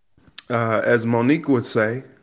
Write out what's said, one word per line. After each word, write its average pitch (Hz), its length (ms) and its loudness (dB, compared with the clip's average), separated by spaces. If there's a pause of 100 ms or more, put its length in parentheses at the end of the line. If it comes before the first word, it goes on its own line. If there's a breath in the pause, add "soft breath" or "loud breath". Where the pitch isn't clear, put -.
(500)
Uh, 113 340 0
as 113 220 2
Monique 120 420 0
would 127 180 2
say, 113 380 -2 (200)